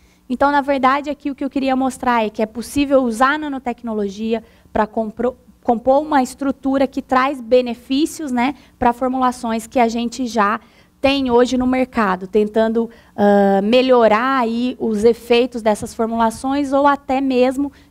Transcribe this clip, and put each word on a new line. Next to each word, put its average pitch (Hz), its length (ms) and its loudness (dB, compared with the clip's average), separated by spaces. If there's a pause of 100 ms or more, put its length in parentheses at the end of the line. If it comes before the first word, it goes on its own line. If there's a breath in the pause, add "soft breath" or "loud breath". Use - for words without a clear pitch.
(280 soft breath)
Então, 277 220 0
na 285 100 2
verdade, 269 480 0
aqui 285 220 -8
o 262 60 -8
que 294 80 -6
eu 269 40 -4
queria 262 280 -2
mostrar 247 500 -2
é 208 40 -6
que 220 120 -4
é 220 40 0
possível 269 580 0
usar 247 300 0
a 302 40 -4
nanotecnologia 226 1040 -6 (300 soft breath)
pra 214 160 0
compro-, 226 480 -4 (300)
compor 254 340 2
uma 302 220 0
estrutura 269 640 -2
que 262 160 -8
traz 262 380 0
benefícios, 254 880 -2
né, 247 240 -2 (240 loud breath)
pra 240 140 2
formulações 247 760 -4
que 262 140 -2
a 233 80 4
gente 233 380 -6
já 220 340 0 (400 soft breath)
tem 269 300 0
hoje 240 260 2
no 247 100 -2
mercado, 233 600 -2
tentando, 220 640 0 (280 loud breath)
ah, 202 460 4
melhorar 247 800 4
aí 233 380 -2
os 220 260 -2
efeitos 240 580 2
dessas 220 320 -2
formulações 233 800 -2
ou 277 140 2
até 277 340 0
mesmo 262 520 0 (180 soft breath)